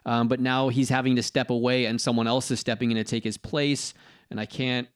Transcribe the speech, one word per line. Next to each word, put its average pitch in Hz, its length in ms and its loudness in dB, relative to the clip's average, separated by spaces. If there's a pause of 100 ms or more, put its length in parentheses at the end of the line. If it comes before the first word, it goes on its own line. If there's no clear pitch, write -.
um, 117 220 2
but 127 100 0
now 127 300 2
he's 127 200 2
having 127 280 2
to 117 60 2
step - 280 -2
away 123 360 2
and 113 140 -2
someone 117 280 0
else 131 240 0
is 117 80 0
stepping 117 320 -2
in 113 40 0
to 110 80 0
take 113 200 -4
his 107 120 -4
place. 143 560 -2 (380)
And - 80 -10
I 107 80 -6
can't, 123 500 -4